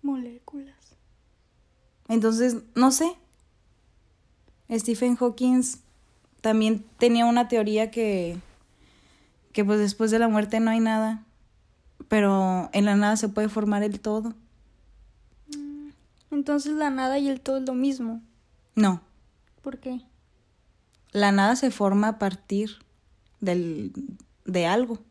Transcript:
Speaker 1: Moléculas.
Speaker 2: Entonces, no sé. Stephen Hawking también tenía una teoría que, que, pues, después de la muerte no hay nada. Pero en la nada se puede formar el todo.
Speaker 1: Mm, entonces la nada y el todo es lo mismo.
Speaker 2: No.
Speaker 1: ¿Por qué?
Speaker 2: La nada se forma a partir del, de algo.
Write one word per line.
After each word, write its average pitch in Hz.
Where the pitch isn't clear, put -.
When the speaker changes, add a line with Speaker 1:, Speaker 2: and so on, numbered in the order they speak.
Speaker 1:
Moléculas. 269
Speaker 2:
Entonces, 226
no 262
sé. 330
Stephen 233
Hawking 254
también 220
tenía 233
una 233
teoría 220
que, 190
que, 208
pues, 208
después 208
de 226
la 233
muerte 214
no 226
hay 226
nada. 220
Pero 190
en 202
la 202
nada 208
se 214
puede 214
formar 208
el 208
todo. 220
Speaker 1:
Mm, 294
entonces 285
la 302
nada 262
y 285
el 269
todo 269
es 262
lo 262
mismo. 254
Speaker 2:
No. 190
Speaker 1:
¿Por 254
qué? 254
Speaker 2:
La 202
nada 196
se 262
forma 202
a 220
partir 202
del, 170
de 180
algo. 226